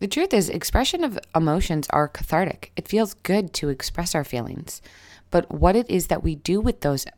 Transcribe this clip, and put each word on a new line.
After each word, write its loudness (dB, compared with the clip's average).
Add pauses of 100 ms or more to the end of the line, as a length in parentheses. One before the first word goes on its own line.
The -2
truth 0
is, 2
expression 0
of -2 (160)
emotions 2
are 2
cathartic. -2
It -8
feels 0
good -2
to -2
express -4
our 2
feelings. -8 (480)
But 2
what 4
it 2
is 0
that 0
we 0
do 0
with 0
those 0 (100)